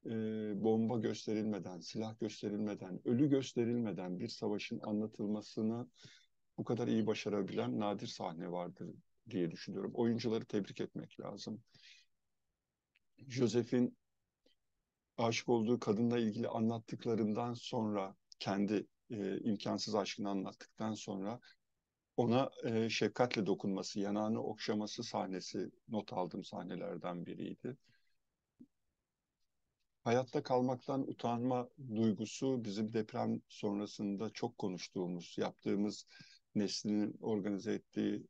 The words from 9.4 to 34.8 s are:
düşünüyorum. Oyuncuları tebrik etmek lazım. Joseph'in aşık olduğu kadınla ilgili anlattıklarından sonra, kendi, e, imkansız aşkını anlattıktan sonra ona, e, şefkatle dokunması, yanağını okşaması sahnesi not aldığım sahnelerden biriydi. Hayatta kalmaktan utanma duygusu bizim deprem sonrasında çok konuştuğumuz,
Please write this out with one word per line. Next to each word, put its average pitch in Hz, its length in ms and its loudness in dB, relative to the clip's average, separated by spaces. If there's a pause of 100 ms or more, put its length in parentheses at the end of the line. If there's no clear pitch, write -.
düşünüyorum. 98 420 -6
Oyuncuları 117 520 2
tebrik - 360 -2
etmek - 380 -8
lazım. 104 440 -8 (1600)
Joseph'in 123 680 4 (1200)
aşık 113 320 2
olduğu 120 300 6
kadınla 117 400 4
ilgili 113 280 2
anlattıklarından 113 1040 0
sonra, 104 640 -2 (240)
kendi, 101 480 2 (220)
e, 98 300 -2
imkansız 104 560 0
aşkını 101 340 0
anlattıktan 98 640 -6
sonra 104 460 -6 (800)
ona, 123 320 6 (140)
e, 113 260 4
şefkatle 110 560 4
dokunması, 95 540 0
yanağını 107 440 2
okşaması 107 600 -2
sahnesi 95 680 -2 (160)
not 110 260 -4
aldığım 90 300 -2
sahnelerden 90 840 -6
biriydi. 95 520 -8 (2250)
Hayatta 123 400 2
kalmaktan 131 680 2
utanma 123 600 0 (260)
duygusu 113 680 2
bizim 107 300 -2
deprem 113 560 0
sonrasında 104 800 -2
çok - 280 -6
konuştuğumuz, 90 800 -4